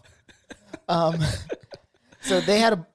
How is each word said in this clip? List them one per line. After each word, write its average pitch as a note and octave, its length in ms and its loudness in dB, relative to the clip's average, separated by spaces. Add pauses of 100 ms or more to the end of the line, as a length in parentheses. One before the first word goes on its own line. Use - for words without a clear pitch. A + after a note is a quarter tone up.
(880)
Um, E3+ 300 0 (540)
<laughs> - 500 -20
so F#3 200 0
they G3 180 2
had A3+ 140 4
a, E3+ 220 -4